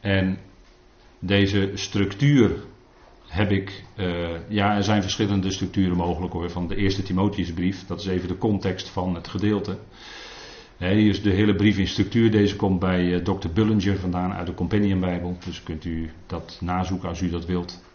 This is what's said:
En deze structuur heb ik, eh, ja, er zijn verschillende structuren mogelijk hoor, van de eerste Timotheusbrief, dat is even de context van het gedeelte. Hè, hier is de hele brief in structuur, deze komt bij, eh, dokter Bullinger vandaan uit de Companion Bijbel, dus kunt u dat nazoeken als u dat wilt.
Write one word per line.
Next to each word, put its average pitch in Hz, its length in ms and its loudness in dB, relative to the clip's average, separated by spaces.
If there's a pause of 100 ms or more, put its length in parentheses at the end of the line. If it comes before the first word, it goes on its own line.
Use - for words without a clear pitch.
En 95 380 2 (800)
deze 98 560 2
structuur 104 800 2 (680)
heb 98 240 0
ik, - 340 -2 (120)
eh, 85 520 -4
ja, 104 280 2
er 101 80 2
zijn 104 180 4
verschillende 98 480 0
structuren 92 460 0
mogelijk 87 360 -2
hoor, 87 180 -4
van 87 180 -6
de 95 80 -4
eerste 98 260 0
Timotheusbrief, 92 840 -2
dat 87 140 -6
is 95 60 -6
even 92 220 -2
de 87 100 -4
context 98 500 -2
van 92 260 -4
het 82 140 -10
gedeelte. 101 500 -2 (960)
Hè, 90 180 0
hier 107 140 6
is 95 140 2
de 104 80 4
hele 101 240 4
brief 101 240 4
in 92 100 2
structuur, 113 420 2
deze 101 260 4
komt 95 220 2
bij, 90 360 2
eh, 87 100 0
dokter 92 280 -2
Bullinger 101 460 2
vandaan 90 340 -2
uit 90 140 -6
de 87 80 -6
Companion 98 460 2
Bijbel, 90 440 -2
dus 87 180 -10
kunt 78 220 -10
u 82 260 -6 (160)
dat - 340 -10
nazoeken 90 480 -2
als 85 120 -6
u 90 100 0
dat 82 160 -4
wilt. 90 360 -4 (120)